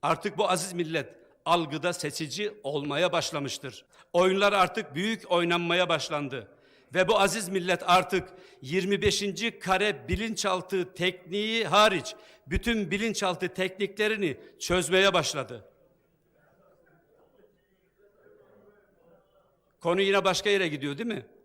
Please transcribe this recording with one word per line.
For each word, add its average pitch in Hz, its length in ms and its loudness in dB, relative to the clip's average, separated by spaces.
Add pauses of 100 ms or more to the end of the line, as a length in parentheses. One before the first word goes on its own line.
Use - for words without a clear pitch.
Artık 165 360 -2
bu 196 120 2
aziz 180 220 -2
millet 165 420 -4 (300)
algıda 160 480 0
seçici 160 680 -8
olmaya 147 500 -2
başlamıştır. 143 720 -4 (280)
Oyunlar 190 400 4
artık 180 420 2
büyük 202 380 -2
oynanmaya 175 560 2
başlandı. 143 600 -4 (460)
Ve 180 140 4
bu 208 120 6
aziz 196 280 0
millet 180 380 0
artık 180 420 4 (340)
yirmi 175 400 0
beşinci 202 560 -2
kare 190 500 0
bilinçaltı 185 840 -2
tekniği 202 680 -2
hariç 196 500 2 (320)
bütün 196 440 -2
bilinçaltı 196 580 -2
tekniklerini 196 880 -2 (240)
çözmeye 185 540 4
başladı. 135 500 -2 (4000)
Konu 175 200 0
yine 196 240 2
başka 190 260 0
yere 190 180 2
gidiyor, 143 300 -6
değil 233 100 -6
mi? 196 180 -6 (180)